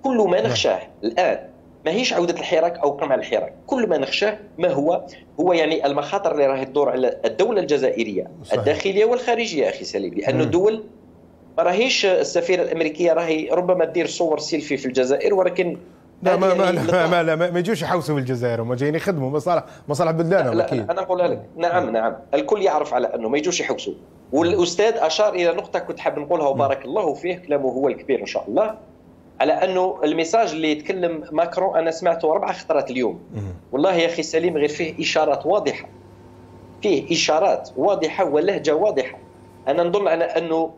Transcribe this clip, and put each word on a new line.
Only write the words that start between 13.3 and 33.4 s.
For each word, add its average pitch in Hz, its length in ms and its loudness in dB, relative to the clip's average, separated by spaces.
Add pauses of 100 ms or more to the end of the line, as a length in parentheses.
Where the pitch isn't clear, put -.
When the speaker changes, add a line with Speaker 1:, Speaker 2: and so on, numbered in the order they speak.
Speaker 1:
ربما 175 360 2
تدير 165 220 -2
صور 156 320 0
سيلفي 147 380 -4
في 131 80 -8
الجزائر، 131 480 2
ولكن 180 440 0 (460)
Speaker 2:
لا، 180 120 4
ما، 190 120 2
Speaker 1:
هذه 180 100 4
Speaker 2:
ما، 190 60 4
Speaker 1:
يعني 180 140 2
Speaker 2:
لا، 147 40 -2
Speaker 1:
للضغط. 170 280 2
Speaker 2:
ما، 175 140 4
لا، 160 120 2
ما، 175 160 0
ما 175 80 0
يجوش 175 220 -2
يحوسوا 151 340 -2
في 139 60 0
الجزائر، 120 400 -2
هما 123 140 -2
جايين 143 200 0
يخدموا 151 340 -2
مصالح، 151 340 0 (240)
مصالح 160 240 0
بلدانهم 165 420 2
Speaker 1:
لا، 165 40 0
لا، 175 100 0
Speaker 2:
أكيد. 117 220 -4
Speaker 1:
أنا 185 120 -2
أقولها 180 260 0
لك، 110 140 -2 (160)
نعم، 170 280 0
Speaker 2:
مم. 113 60 -6
Speaker 1:
نعم، 113 240 0 (180)
الكل 156 280 0
يعرف 151 320 0
على 120 220 0
أنه 113 140 -4
ما 139 80 0
يجوش 156 220 -2
يحوسوا. 104 340 -4 (380)
والأستاذ 175 680 2
أشار 185 360 2
إلى 170 200 2
نقطة 190 260 -4
كنت - 200 -8
حاب 147 200 -4
نقولها، 156 260 0
Speaker 2:
مم. 135 60 4
Speaker 1:
وبارك 135 340 0
الله 156 280 -2
فيه، 175 220 -4
كلامه 135 340 -2
هو 131 180 0
الكبير 120 340 -2
إن 101 40 -8
شاء - 220 -4
الله، 185 300 0 (600)
على 143 140 2
أنه 185 500 0
الميساج 165 480 2
اللي 156 200 -2
يتكلم 170 600 -2
ماكرون 175 460 0
أنا 165 140 2
سمعته 165 400 0
أربع 185 200 0
خطرات 147 400 -2
اليوم. 113 280 -2 (160)
Speaker 2:
مم. 104 60 -6 (300)